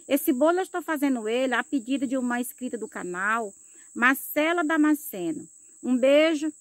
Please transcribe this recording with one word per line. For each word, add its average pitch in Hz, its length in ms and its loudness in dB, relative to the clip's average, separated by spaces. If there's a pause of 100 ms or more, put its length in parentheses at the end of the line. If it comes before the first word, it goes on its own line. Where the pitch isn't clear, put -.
Esse 285 260 0
bolo 302 260 4
eu 381 40 0
estou 359 200 -6
fazendo 269 460 -2
ele 254 240 0
a 240 120 0
pedido 262 420 -4
de 247 100 -2
uma 247 240 -2
inscrita 247 380 -8
do 214 80 -8
canal, 202 680 -4 (400)
Marcela 294 680 0
Damasceno. 294 880 0 (340)
Um 254 160 0
beijo 294 500 4 (120)